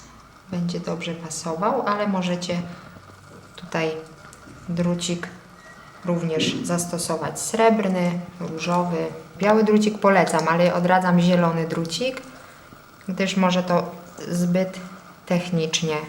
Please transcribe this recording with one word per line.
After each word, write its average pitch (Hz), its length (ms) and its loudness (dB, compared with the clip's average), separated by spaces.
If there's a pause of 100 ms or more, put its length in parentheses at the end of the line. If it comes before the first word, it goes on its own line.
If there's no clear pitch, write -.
(500)
będzie 175 300 -2
dobrze 175 340 -6
pasował, 175 720 -4
ale 208 220 0
możecie 180 540 -2 (960)
tutaj 160 340 -4 (760)
drucik 175 600 -2 (760)
również 165 600 0
zastosować 170 760 -4
srebrny, 190 800 2 (200)
różowy. 170 680 -2 (320)
Biały 214 260 4
drucik 214 340 4
polecam, 170 500 4
ale 170 260 4
odradzam 175 460 4
zielony 170 460 4
drucik, 165 560 -4 (840)
gdyż 190 280 0
może 180 260 4
to 180 280 0 (380)
zbyt 175 520 0 (460)
technicznie 160 720 0 (120)